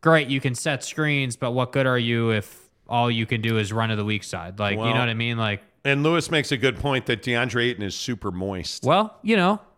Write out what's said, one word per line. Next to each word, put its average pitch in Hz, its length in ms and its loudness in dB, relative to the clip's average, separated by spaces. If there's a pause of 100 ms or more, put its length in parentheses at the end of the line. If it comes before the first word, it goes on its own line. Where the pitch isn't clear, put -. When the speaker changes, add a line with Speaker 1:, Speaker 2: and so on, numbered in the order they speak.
Speaker 1:
"Great, 160 260 6
you 135 120 0
can 127 160 0
set 139 280 -2
screens, 143 520 -2
but 123 160 -4
what 123 200 0
good 135 160 2
are 127 100 2
you 117 340 2
if - 380 -4 (180)
all 120 220 2
you 113 160 0
can 113 160 -2
do 113 160 0
is 107 160 -2
run 113 160 0
to 110 60 0
the 104 100 -2
weak 107 180 -2
side?" 92 360 -10
Like, 101 160 0
you 104 60 -4
Speaker 2:
Well, 113 120 0
Speaker 1:
know 127 60 2
what 123 100 0
I 113 60 -2
mean? 117 220 -2
Like, 107 260 -2 (200)
Speaker 2:
and 139 200 2
Lewis 160 260 2
makes 151 220 0
a 143 60 0
good 123 200 2
point 135 300 0
that 117 160 0
DeAndre 120 480 0
Ayton 104 120 -6
is 95 120 -6
super 107 340 -6
moist. 92 540 -6
Speaker 1:
Well, 190 400 2
you 226 140 2
know. 190 220 2 (180)